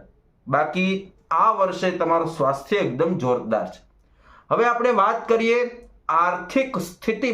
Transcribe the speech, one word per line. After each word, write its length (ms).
બાકી 440
આ 280
વર્ષે 300
તમારું 340
સ્વાસ્થ્ય 500
એકદમ 380
જોરદાર 500
છે. 80
હવે 140
આપણે 340
વાત 280
કરીએ 300
આર્થિક 680
સ્થિતિ 560